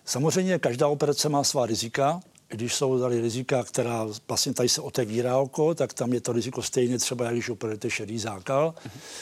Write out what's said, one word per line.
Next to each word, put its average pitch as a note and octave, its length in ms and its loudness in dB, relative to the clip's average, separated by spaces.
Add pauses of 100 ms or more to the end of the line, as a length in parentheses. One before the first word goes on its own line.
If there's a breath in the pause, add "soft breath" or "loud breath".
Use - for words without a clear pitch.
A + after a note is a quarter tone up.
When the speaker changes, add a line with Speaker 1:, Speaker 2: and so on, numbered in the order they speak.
Speaker 1:
Samozřejmě D#3+ 540 2
každá C3+ 280 2
operace D3 420 2
má C#3+ 140 2
svá C3 220 2
rizika. A#2+ 540 0 (280)
Když A#2 280 -4
jsou C3 240 2
tady B2 220 2
rizika, A#2+ 420 0
která A#2 440 -2 (200)
vlastně - 260 0
tady B2 160 2
se - 120 0
otevírá A#2+ 560 0
oko, D3+ 380 2
tak C3 180 0
tam B2 200 0
je A#2+ 80 0
to B2 100 -2
riziko A#2 300 -2
stejné, B2 360 2
třeba A#2+ 280 -2
jak A#2+ 80 -2
když A#2+ 160 -2
operujete A2 400 -4
šedý A2 300 -4
zákal. C3+ 540 0 (120 loud breath)
Speaker 2:
Mhm. A#2+ 140 -16 (220 loud breath)